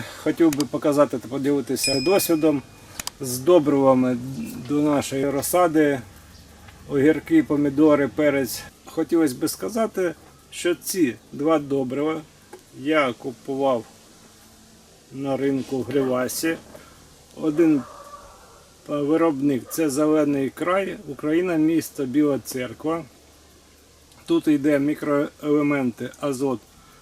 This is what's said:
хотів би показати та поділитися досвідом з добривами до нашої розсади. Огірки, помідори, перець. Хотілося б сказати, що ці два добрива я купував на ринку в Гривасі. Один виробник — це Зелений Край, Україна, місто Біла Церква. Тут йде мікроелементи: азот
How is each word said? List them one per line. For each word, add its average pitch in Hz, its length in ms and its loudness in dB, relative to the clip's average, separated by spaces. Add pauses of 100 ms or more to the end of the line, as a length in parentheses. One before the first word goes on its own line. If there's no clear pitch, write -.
(220)
хотів 156 340 2
би 143 80 -2
показати 143 540 0
та 110 100 -14
поділитися 135 720 -2
досвідом 156 640 2 (580)
з 127 180 -6
добривами 135 800 4 (520)
до 143 60 -2
нашої 139 560 0
розсади. 147 720 2 (880)
Огірки, 147 540 4
помідори, 143 680 4
перець. 139 540 0 (220)
Хотілося 160 500 0
б 151 140 -4
сказати, 190 680 -4 (360)
що 175 240 -2
ці 147 420 -2 (160)
два 151 260 0
добрива 139 600 -4 (580)
я 139 400 0
купував 131 680 -2 (1300)
на 135 240 -4
ринку 135 420 -2
в 120 40 -2
Гривасі. 127 720 -2 (840)
Один 156 420 2 (1040)
виробник — 147 840 0
це 156 200 -2
Зелений 143 600 2
Край, 180 460 -2 (120)
Україна, 160 480 -2
місто 156 480 0
Біла 139 400 2
Церква. 139 600 -6 (1200)
Тут 170 220 0
йде 147 300 2
мікроелементи: 147 1300 -2 (100)
азот 135 400 -2 (420)